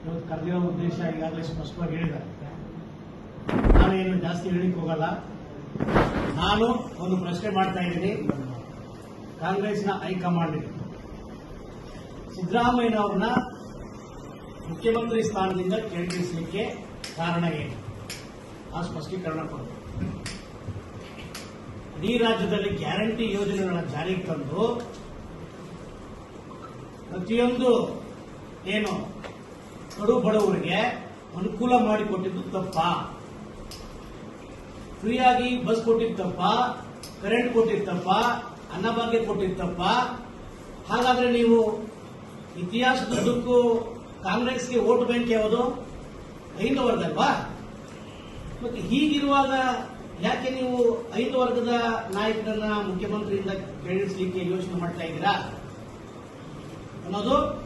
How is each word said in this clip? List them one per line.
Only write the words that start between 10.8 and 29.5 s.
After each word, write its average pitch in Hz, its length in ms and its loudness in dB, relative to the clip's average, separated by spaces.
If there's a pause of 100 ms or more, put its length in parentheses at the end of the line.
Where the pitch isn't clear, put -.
ಸಿದ್ದರಾಮಯ್ಯನವ್ರನ್ನ 214 920 4 (1400)
ಮುಖ್ಯಮಂತ್ರಿ 226 540 2
ಸ್ಥಾನದಿಂದ 190 520 2
ಕೆಳಗಿಳಿಸ್ಲಿಕ್ಕೆ 180 880 -2 (540)
ಕಾರಣ 170 280 0
ಏನು? 151 420 -2 (920)
ಆ 170 60 -2
ಸ್ಪಷ್ಟೀಕರಣ 160 640 -4
ಕೊಡಬೇಕು. 113 300 -10 (2250)
ಇಡೀ 220 200 2
ರಾಜ್ಯದಲ್ಲಿ 202 500 2
ಗ್ಯಾರಂಟಿ 208 640 0
ಯೋಜನೆಗಳನ್ನ 185 480 0
ಜಾರಿಗೆ 160 420 -2
ತಂದು 165 720 -2 (2250)
ಪ್ರತಿಯೊಂದು 240 920 4 (640)
ಏನು 202 500 -2 (840)